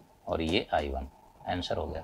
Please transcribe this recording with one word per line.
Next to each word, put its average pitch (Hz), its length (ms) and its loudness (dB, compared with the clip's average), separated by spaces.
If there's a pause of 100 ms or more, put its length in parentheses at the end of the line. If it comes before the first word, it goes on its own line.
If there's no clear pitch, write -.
(260)
और 85 160 2
ये 80 320 2
आई 76 140 2
वन। 67 200 -4 (400)
Answer 90 280 -2
हो 80 100 -2
गया। 76 180 -6